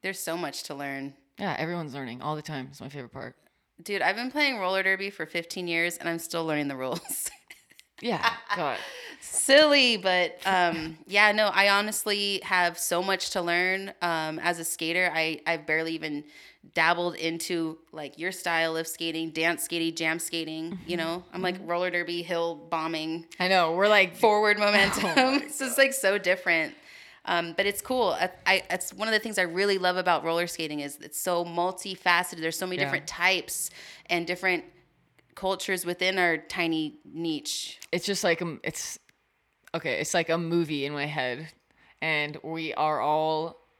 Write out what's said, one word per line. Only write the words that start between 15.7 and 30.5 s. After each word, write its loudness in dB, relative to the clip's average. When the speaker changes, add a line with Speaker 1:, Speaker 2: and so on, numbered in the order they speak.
Speaker 1:
even -6
dabbled 2
into, -4
like, -12
your -4
style 0
of -4
skating, -4
dance 0
skating, -2
jam -2
skating, -6
you -6
Speaker 2:
Mm-hmm. -2
Speaker 1:
know? -6
I'm, -6
like, -2
Speaker 2:
Mm-hmm. -14
Speaker 1:
roller 0
derby, -4
hill -2
bombing. -4
Speaker 2:
I 0
know, 6
we're, 4
like, 6
Speaker 1:
Forward 6
Speaker 2:
<laughs> -2
Oh 4
Speaker 1:
momentum. 4
<laughs> 0
Speaker 2:
my 6
Speaker 1:
It's -10
just, -4
Speaker 2:
God. 8
Speaker 1:
like, 0
so 2
different. 2
Um, 0
but 2
it's -2
cool. 0
I, 0
I, 4
it's -4
one -6
of 0
the 4
things -4
I 4
really 2
love 2
about 2
roller 0
skating -6